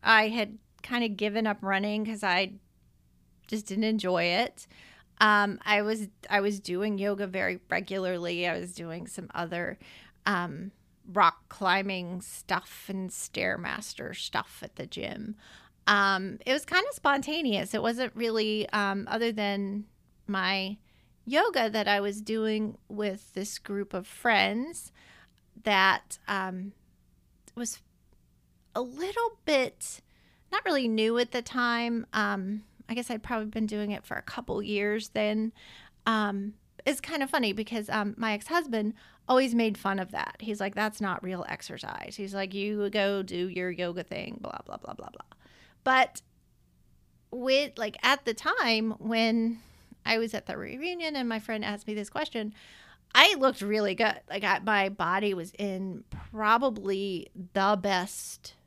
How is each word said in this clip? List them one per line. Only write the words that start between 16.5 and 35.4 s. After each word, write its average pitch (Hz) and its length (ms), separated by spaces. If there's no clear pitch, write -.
was 294 100
kinda 370 280
spontaneous. 277 840
It 220 80
wasn't 240 340
really, 220 540
um, 196 400
other 226 200
than 202 560
my 190 520
yoga 294 420
that 208 180
I 202 140
was 202 220
doing 220 560
with 208 460
this 196 240
group 202 340
of 190 140
friends 226 840
that, 190 640
um, 190 460
was 233 260
a - 60
little 381 640
bit, - 560
not 392 140
really 277 240
new 220 300
at 247 120
the 240 120
time. 233 680
Um, 202 520
I 233 60
guess 240 160
I'd 220 120
probably 220 240
been 220 200
doing 208 260
it - 120
for - 120
a - 60
couple - 380
years 208 500
then. 214 420